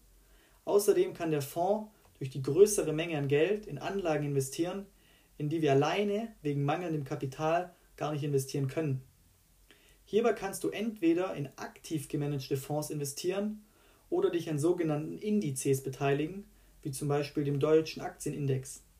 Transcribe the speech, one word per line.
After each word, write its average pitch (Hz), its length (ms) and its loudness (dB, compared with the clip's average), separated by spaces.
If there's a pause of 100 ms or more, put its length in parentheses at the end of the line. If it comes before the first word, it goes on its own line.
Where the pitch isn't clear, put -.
(640)
Außerdem 185 500 4
kann 165 160 -4
der 147 120 2
Fonds 196 480 -2 (280)
durch 135 120 -6
die 135 120 -6
größere 156 500 6
Menge 160 260 -2
an 139 100 -2
Geld 170 380 2
in - 120 -10
Anlagen 165 480 -2
investieren, 165 600 -2 (520)
in 151 100 -4
die 160 120 -2
wir 143 120 4
alleine 202 560 2 (140)
wegen 143 220 0
mangelndem 156 400 -2
Kapital 147 720 -2 (220)
gar 151 160 -4
nicht 143 100 -4
investieren 139 460 0
können. 139 340 -2 (1000)
Hierbei 226 300 2
kannst 196 280 -6
du 165 60 0
entweder 185 680 0
in 143 220 -6
aktiv - 520 -8
gemanagte 143 480 -2
Fonds 151 340 -4
investieren 180 760 -4 (440)
oder 180 220 2
dich 170 200 -2
an 151 80 0
sogenannten 160 600 0
Indizes 147 640 0
beteiligen, 147 640 -2 (380)
wie 147 80 -6
zum 143 180 -4
Beispiel 143 360 0
dem 139 160 0
deutschen 156 420 4
Aktienindex. 135 800 -4 (180)